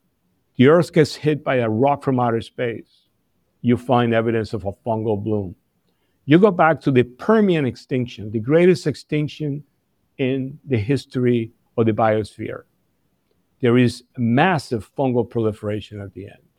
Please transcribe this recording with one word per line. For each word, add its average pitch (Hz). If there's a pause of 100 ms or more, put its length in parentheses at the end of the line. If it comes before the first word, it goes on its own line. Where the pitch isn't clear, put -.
(560)
The 127
Earth 165
gets 156
hit 151
by 135
a 117
rock 131
from 131
outer 117
space, - (520)
you 120
find 120
evidence 113
of 104
a 98
fungal 110
bloom. 104 (680)
You 147
go 208
back 165
to 147
the 127
Permian 180
extinction, 120
the 113
greatest 165
extinction 151 (540)
in 135
the 131
history 120 (240)
of 117
the 110
biosphere. 110 (960)
There 123
is 120 (120)
massive 127
fungal 123
proliferation 107
at 98
the 95
end. - (160)